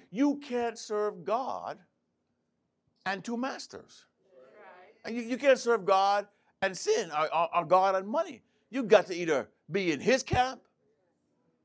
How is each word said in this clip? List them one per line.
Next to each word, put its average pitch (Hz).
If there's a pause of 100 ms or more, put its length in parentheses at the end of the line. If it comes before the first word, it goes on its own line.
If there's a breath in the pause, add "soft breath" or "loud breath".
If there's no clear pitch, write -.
(100)
you 285
can't 233
serve 208
God 208 (1300)
and 190
two 233
masters. - (1000)
And 226
you, 247
you 233
can't 262
serve 233
God 196 (340)
and 190
sin, 233
or, 151
or, 165
or 170
God 190
and 190
money. 269 (280)
You've 233
got 190
to 185
either 160 (220)
be 175
in 131
his 254
camp 254 (1040)